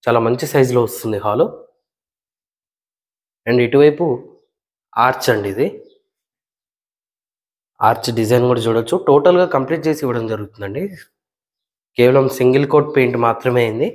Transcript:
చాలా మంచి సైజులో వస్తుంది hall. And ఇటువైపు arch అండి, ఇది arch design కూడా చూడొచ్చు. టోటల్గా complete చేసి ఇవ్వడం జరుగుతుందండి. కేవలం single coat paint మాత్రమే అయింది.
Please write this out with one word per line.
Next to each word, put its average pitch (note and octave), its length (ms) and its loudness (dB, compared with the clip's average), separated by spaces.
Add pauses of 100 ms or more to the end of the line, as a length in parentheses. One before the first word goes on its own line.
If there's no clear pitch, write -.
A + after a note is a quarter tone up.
చాలా A#2 220 0
మంచి B2 260 -2
సైజులో B2 340 2
వస్తుంది G#2+ 380 -8
hall. A2 220 0 (2000)
And B2 180 2
ఇటువైపు D3 400 4 (1000)
arch B2+ 280 0
అండి, G2+ 220 -2
ఇది A#2 120 -2 (2250)
arch A#2 280 0 (100)
design A#2+ 320 2
కూడా A#2+ 160 0
చూడొచ్చు. A2+ 300 0 (120)
టోటల్గా F3+ 460 4
complete D3 320 -2
చేసి D3+ 180 -2
ఇవ్వడం A#2+ 280 -4
జరుగుతుందండి. G#2 500 -10 (1160)
కేవలం C3 280 4 (120)
single C3 340 2
coat D3 240 2
paint C3 200 0 (100)
మాత్రమే A#2+ 400 0
అయింది. A#2 280 -4